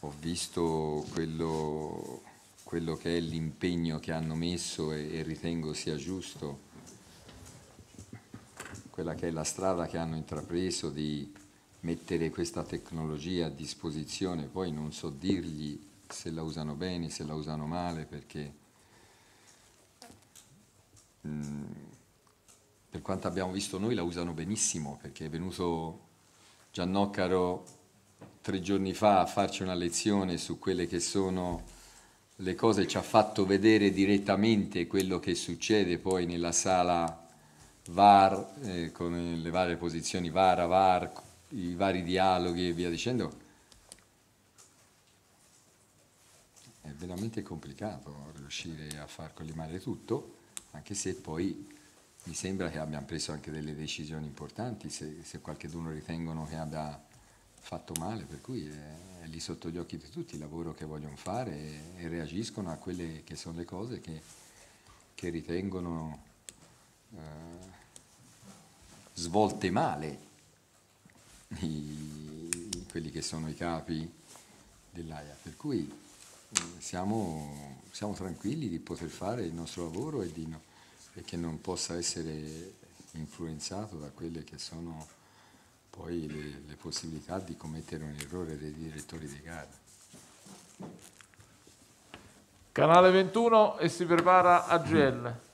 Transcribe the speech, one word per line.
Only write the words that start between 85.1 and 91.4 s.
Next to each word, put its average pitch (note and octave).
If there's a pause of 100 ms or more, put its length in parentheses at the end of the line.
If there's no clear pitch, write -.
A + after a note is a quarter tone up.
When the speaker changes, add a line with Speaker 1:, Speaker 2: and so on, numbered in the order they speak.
Speaker 1:
poi E2
le, D2
le D2
possibilità D#2+
di E2
commettere D#2
un D2+
errore D#2+
dei D2
direttori D#2
di C#2+
gara. E2 (3000)